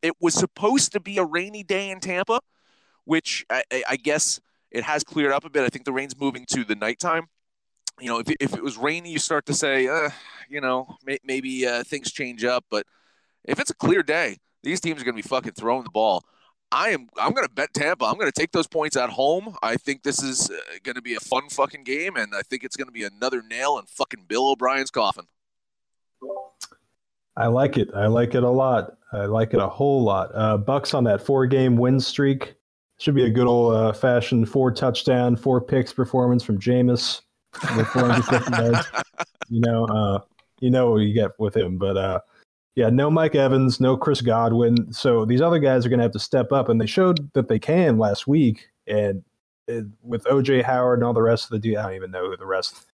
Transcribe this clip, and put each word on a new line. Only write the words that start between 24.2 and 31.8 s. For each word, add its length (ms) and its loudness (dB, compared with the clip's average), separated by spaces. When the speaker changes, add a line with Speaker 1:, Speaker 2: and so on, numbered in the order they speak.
Speaker 1:
Bill 240 0
O'Brien's 400 -2
coffin. 320 -2
Speaker 2:
I 100 0
like 300 2
it. 180 0
I 120 0
like 280 2
it 80 2
a 80 2
lot. 460 0
I 140 -4
like 280 0
it 60 4
a 80 0
whole 340 0
lot. 320 0
Uh, 240 2
Bucks 340 -2
on 120 2
that 200 2
four-game 520 4
win 240 4